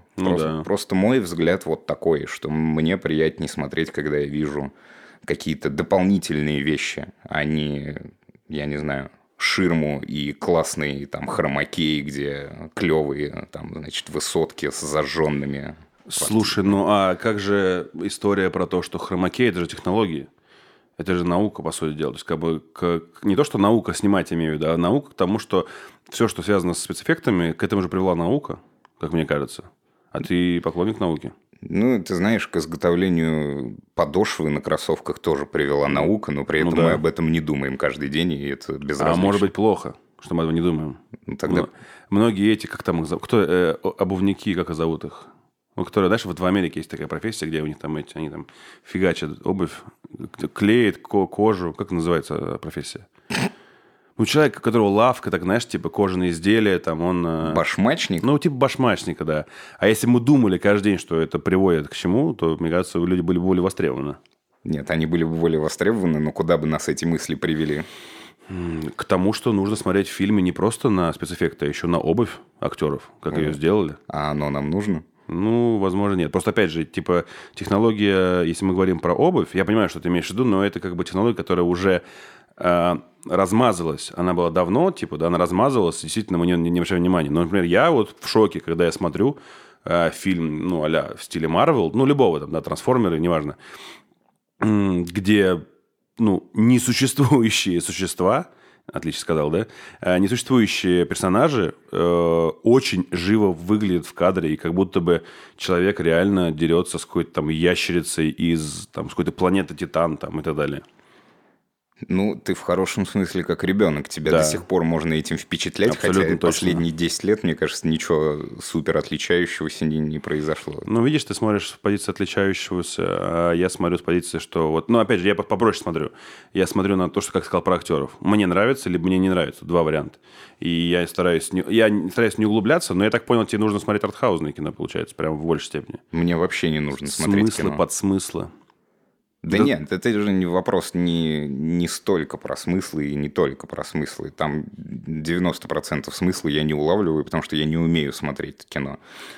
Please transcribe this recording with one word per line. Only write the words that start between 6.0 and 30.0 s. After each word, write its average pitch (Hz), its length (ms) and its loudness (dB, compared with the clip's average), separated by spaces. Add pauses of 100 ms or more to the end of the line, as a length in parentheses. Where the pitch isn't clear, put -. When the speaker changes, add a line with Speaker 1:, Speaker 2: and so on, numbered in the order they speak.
Speaker 2:
вещи, 76 460 -4 (200)
а 76 160 -2
не, 73 520 -4 (520)
я 73 180 -6
не 73 120 -6
знаю, 71 320 -6 (320)
ширму 78 640 0
и 71 260 -6
классный 73 760 -2
там 73 200 -4
хромакей, 73 760 -2
где 71 720 -8
клевые, 73 760 0
там, 80 220 -12
значит, - 380 -10
высотки 76 600 -2
с - 120 -8
зажженными 73 960 -2 (320)
Speaker 1:
Слушай, - 480 0
Speaker 2:
квартирами. 98 120 2
Speaker 1:
ну 101 200 4
а 98 260 4
как 107 240 -2
же 95 520 0 (120)
история 98 480 0
про 90 160 -2
то, 87 160 0
что - 160 -8
хромакей — 92 520 0
это 90 100 -2
же 85 60 -2
технологии? 90 600 -2 (720)
Это 87 180 -2
же 87 80 0
наука, 90 380 0
по 80 100 -4
сути 78 240 -4
дела. 73 160 -4
То - 40 -12
есть, - 100 -16
как 82 120 -4
бы, 82 220 -2 (140)
к-, 85 260 -2
к-, - 240 -14
не 101 100 2
то, 139 100 4
что - 120 -6
наука 104 380 4
снимать, 98 360 2
имею 82 220 -2
в - 40 -2
виду, 76 160 0
а 85 40 0
наука 87 360 0
к - 20 -20
тому, 95 240 0
что - 280 -2 (440)
все, 113 180 2
что - 140 -8
связано 87 320 2
с - 60 -8
спецэффектами, 90 720 0
к - 100 -6
этому 101 180 0
же 90 80 0
привела 92 260 2
наука, 90 440 -2 (400)
как 80 160 -6
мне 80 100 2
кажется. 73 400 -4 (480)